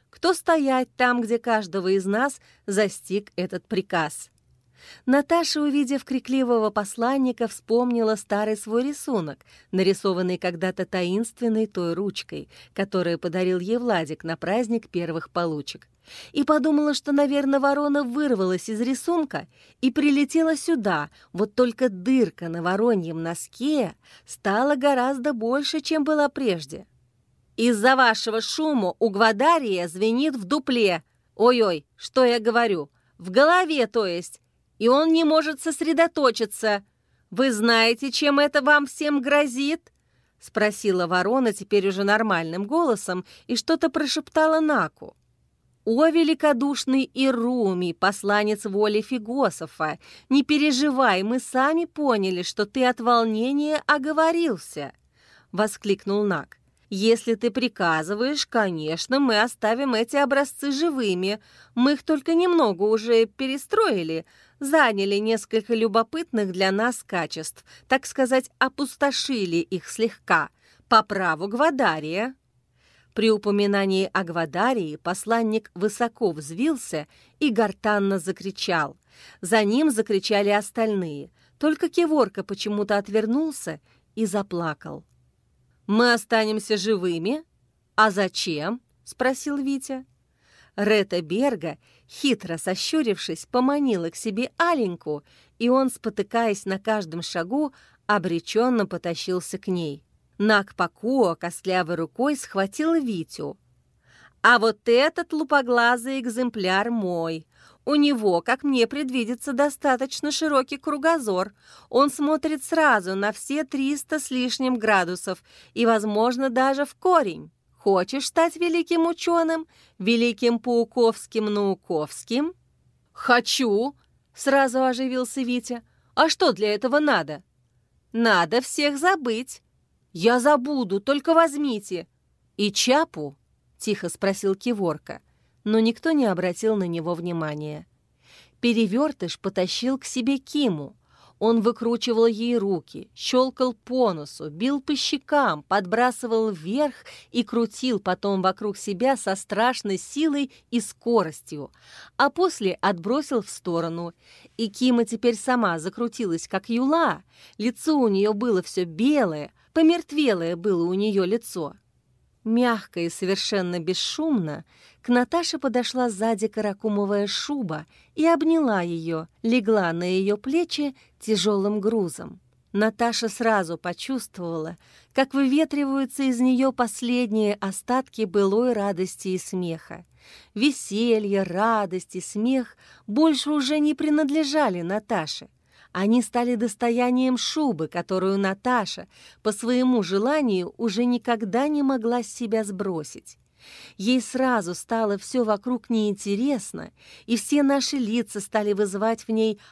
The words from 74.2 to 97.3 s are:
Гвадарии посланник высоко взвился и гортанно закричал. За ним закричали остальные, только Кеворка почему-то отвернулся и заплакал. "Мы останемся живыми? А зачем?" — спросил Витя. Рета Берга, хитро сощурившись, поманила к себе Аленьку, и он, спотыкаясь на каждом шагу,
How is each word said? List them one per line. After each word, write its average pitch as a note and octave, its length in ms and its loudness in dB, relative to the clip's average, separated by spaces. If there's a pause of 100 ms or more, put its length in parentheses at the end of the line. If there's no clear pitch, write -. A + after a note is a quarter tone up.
Гвадарии E3+ 720 -2
посланник A3 760 -2
высоко G#3 580 -2
взвился E3 760 -4 (320)
и D4 120 2
гортанно G3+ 680 0
закричал. F3 800 -4 (420)
За G#3+ 240 2
ним C4 280 4
закричали G#3 580 0
остальные, G3+ 800 -2 (260)
только D4+ 320 0
Кеворка D4 540 0
почему-то G#3 540 -2
отвернулся A3 840 -2 (340)
и A3 100 0
заплакал. E3+ 800 -6 (800)
"Мы A#3 260 4
останемся A3 640 0
живыми? F#3+ 640 -2 (520)
А G#3+ 160 4
зачем?" — F#3 680 -4 (220)
спросил C4 540 -2
Витя. C4+ 480 -6 (720)
Рета G3+ 440 2
Берга, E3+ 560 -2 (300)
хитро F#3+ 500 -4
сощурившись, F#3+ 880 -2
поманила B3+ 640 0
к - 60 -12
себе A3+ 400 -4
Аленьку, G3 680 -2 (360)
и A#3 80 0
он, C4 220 4
спотыкаясь A3 760 -4
на F#3+ 160 -4
каждом F#3+ 420 -4
шагу, A3+ 520 -4 (340)